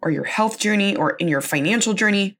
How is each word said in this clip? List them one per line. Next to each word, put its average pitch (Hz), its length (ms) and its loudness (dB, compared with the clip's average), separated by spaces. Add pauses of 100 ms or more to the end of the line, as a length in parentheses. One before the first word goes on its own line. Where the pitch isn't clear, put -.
or 165 80 0
your 143 140 -2
health 214 340 -2
journey 202 360 0
or 156 180 0
in 175 160 -2
your 143 120 2
financial 190 540 0
journey 202 460 0